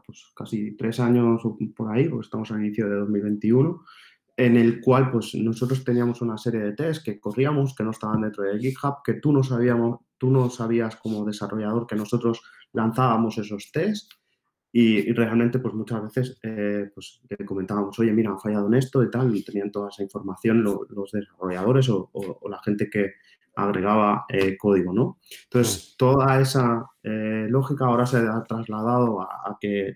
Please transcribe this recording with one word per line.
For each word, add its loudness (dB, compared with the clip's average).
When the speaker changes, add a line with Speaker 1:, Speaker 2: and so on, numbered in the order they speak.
Speaker 1:
pues, -20
casi -8
tres -4
años 4
o -4
por -6
ahí, 2
porque -6
estamos -8
al -4
inicio -2
de -2
dos -2
mil 0
veintiuno, 2
en 6
el 4
cual, 4
pues, -4
nosotros -2
teníamos 0
una -4
serie -2
de -2
tests -4
que -6
corríamos, 0
que -4
no -2
estaban -2
dentro -4
de 0
GitHub, -2
que -2
tú 2
no 4
sabíamos, 0
tú 0
no 4
sabías -2
como -4
desarrollador -4
que -6
nosotros -2
lanzábamos 0
esos -8
tests, -4
y, 6
y 2
realmente, 2
pues, -4
muchas -6
veces, -6
eh, -4
pues, -20
le -10
comentábamos, -4
"Oye, 4
mira, 2
ha -6
fallado -2
en 4
esto", 4
y 0
tal, 0
y -4
tenían -6
toda -6
esa -12
información 0
lo-, -2
los -10
desarrolladores 0
o, -2
o, -8
o -10
la -10
gente -2
que -2
agregaba, 2
eh, 0
código, 2
¿no? 0
Entonces, 0
Speaker 2:
Mm. -20
Speaker 1:
toda 4
esa, 2
eh, -2
lógica 0
ahora 2
se 2
ha 0
trasladado -2
a, -6
a -10
que -2